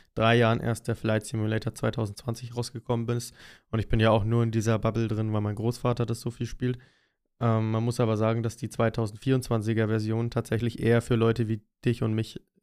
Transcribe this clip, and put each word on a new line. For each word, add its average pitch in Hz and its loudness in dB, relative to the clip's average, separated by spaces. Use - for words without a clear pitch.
drei 113 4
Jahren 117 4
erst - -4
der 117 -2
Flight 107 -2
Simulator 110 -4
zweitausendzwanzig 113 -6
rausgekommen 120 -4
ist. 120 -6
Und 110 0
ich 104 -2
bin - 4
ja 113 6
auch 110 6
nur 113 2
in 117 2
dieser 110 2
Bubble 113 0
drin, 110 -2
weil 107 0
mein 104 -2
Großvater 120 -2
das 113 -6
so 120 -6
viel 120 -6
spielt. 123 -4
Ähm, 110 2
man 113 0
muss 120 0
aber 110 4
sagen, 113 2
dass 113 -4
die 110 -8
zweitausendvierundzwanziger 113 0
Version 110 -2
tatsächlich 113 -2
eher 117 4
für 123 0
Leute 113 2
wie 107 -4
dich 120 0
und 110 0
mich 110 -4